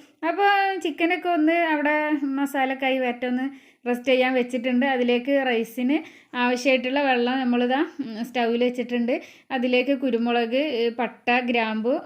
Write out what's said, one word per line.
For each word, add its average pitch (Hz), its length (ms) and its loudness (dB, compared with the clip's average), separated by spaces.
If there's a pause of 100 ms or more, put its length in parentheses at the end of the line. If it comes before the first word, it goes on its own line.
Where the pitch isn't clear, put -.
(240)
അപ്പോൾ 349 260 2 (300)
ചിക്കനൊക്കെ 349 500 -2
ഒന്ന് 330 280 2 (100)
അവിടെ 302 280 0 (360)
മസാലയൊക്കെ 269 580 -2
ആയി 262 100 0
വരട്ടെ, 247 280 -2
ഒന്ന് 254 180 -2 (400)
റെസ്റ്റ് 240 260 0
ചെയ്യാൻ 254 220 4
വെച്ചിട്ടുണ്ട്. 247 540 0
അതിലേക്ക് 247 560 2
റൈസിന് 247 560 0 (360)
ആവശ്യമായിട്ടുള്ള 247 680 0
വെള്ളം 254 360 2
നമ്മളിതാ, 247 420 2 (180)
ഉം, 233 240 -8
സ്റ്റൗവിൽ 240 400 0
വെച്ചിട്ടുണ്ട്. 240 520 -2 (360)
അതിലേക്ക് 254 460 2
കുരുമുളക്, 240 640 0 (320)
പട്ട, 233 340 -6 (160)
ഗ്രാമ്പു, 233 520 0 (100)